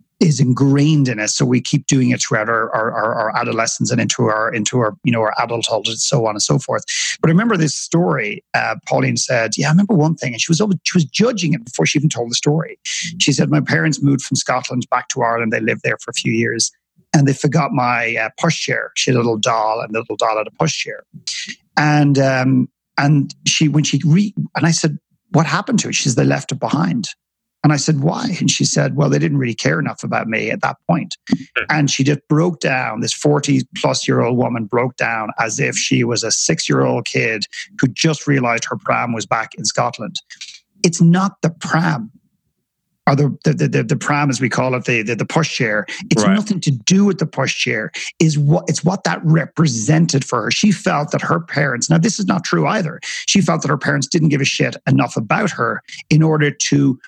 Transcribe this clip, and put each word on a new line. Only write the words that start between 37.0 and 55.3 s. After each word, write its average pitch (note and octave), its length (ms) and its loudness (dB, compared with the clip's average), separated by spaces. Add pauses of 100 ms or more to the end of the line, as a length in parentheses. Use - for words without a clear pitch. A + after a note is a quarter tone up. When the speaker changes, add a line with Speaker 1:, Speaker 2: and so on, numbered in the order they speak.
Speaker 1:
kid A2+ 400 -2 (360)
who C3+ 60 6
just D3+ 380 -2
realized B2 400 0
her A#2+ 120 -6
pram A#2+ 340 -2
was A2 140 -4
back A2+ 300 -4
in B2+ 100 -8
Scotland. - 520 -4 (640)
It's E3+ 180 2
not F#3 400 4
the D3+ 80 0
pram D#3 640 -4 (1000)
or C#3 60 4
the, C#3+ 300 2
the, D#3 80 4
the, D3 160 0
the, C3 140 0
the A#2 120 -2
pram, D3 340 0
as B2+ 120 -2
we B2 80 0
call B2+ 260 -2
it, A#2+ 80 -4
the, A#2+ 180 0
the, A2+ 140 -2
the G#2 100 -4
pushchair. A2 600 0 (260)
It's G#2+ 120 2
Speaker 2:
Right. G2 100 4
Speaker 1:
nothing G3+ 260 0
to D3+ 120 0
do F#3+ 340 4
with G3 140 2
the D#3 60 -2
pushchair. B2 640 -4 (320)
Is D#3 180 4
what, D3+ 300 4
it's - 160 -2
what F#3+ 220 0
that - 180 -2
represented D3+ 1040 2
for A#2 180 -2
her. A2+ 80 -2
She G#3 220 4
felt D#3 380 -2
that D3 100 -2
her E3+ 180 -2
parents, C#3 500 -2
now E3 80 4
this G3 220 2
is G3+ 60 -4
not F#3 180 0
true D#3+ 240 0
either. F#3+ 320 -2 (260)
She - 140 2
felt D#3+ 220 2
that - 80 -2
her D3 80 0
parents C#3+ 300 -2
didn't D#3 200 2
give C#3+ 140 2
a C#3 40 0
shit B2+ 300 -2 (100)
enough C3 300 2
about D#3 360 -2